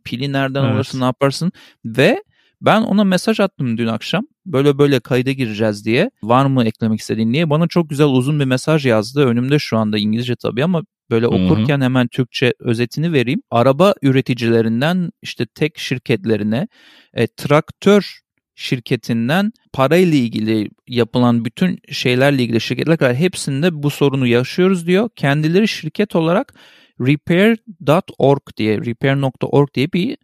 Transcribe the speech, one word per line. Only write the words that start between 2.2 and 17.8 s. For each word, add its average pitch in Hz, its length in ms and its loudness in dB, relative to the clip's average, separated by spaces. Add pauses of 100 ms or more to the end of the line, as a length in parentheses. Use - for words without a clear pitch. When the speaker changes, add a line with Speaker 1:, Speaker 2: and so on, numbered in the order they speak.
Speaker 1:
ben 190 200 2
ona 208 220 2
mesaj 190 360 0
attım 135 380 -2
dün 117 100 -2
akşam. 135 360 -4 (220)
Böyle 139 320 2
böyle 139 220 2
kayda 127 320 -2
gireceğiz 110 540 -2
diye. 139 260 0 (120)
Var 123 220 2
mı 131 200 2
eklemek 110 340 -2
istediğin 113 340 -2
diye. 160 160 0
Bana 160 180 0
çok 165 220 -2
güzel 147 180 2
uzun 135 320 2
bir 139 60 2
mesaj 135 400 0
yazdı. 120 400 2
Önümde 127 340 0
şu - 180 -4
anda 107 200 0
İngilizce 113 380 -2
tabii 117 280 -4
ama 175 180 0 (300)
böyle 117 140 2
Speaker 2:
Hı 117 40 0
hı. - 60 0
Speaker 1:
okurken 110 460 2
hemen 127 260 0
Türkçe - 520 -2
özetini 123 540 -4
vereyim. 135 280 0 (100)
Araba 135 500 4
üreticilerinden 127 1080 0 (120)
işte - 240 -8 (100)
tek 156 220 -4
şirketlerine, 110 920 -2 (460)
e, 117 140 -2
traktör - 920 0 (360)